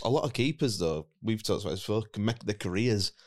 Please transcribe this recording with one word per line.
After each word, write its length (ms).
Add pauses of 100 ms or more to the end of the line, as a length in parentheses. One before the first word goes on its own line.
a, 40
a 20
lot 140
of 80
keepers, 480
though, 280 (140)
we've 220
talked 200
about 80
this 100
before, 220
can 200
make 160
their 160
careers 560 (160)